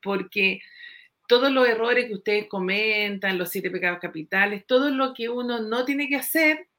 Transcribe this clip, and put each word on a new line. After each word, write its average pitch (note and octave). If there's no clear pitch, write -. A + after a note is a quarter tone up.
porque F#3+
todos B3+
los B3+
errores A#3
que A3
ustedes G#3
comentan, G3+
los F3
siete F#3
pecados F3
capitales, F#3+
todo C4
lo C4
que A#3
uno A#3+
no A3
tiene C#4
que C#4
hacer D#4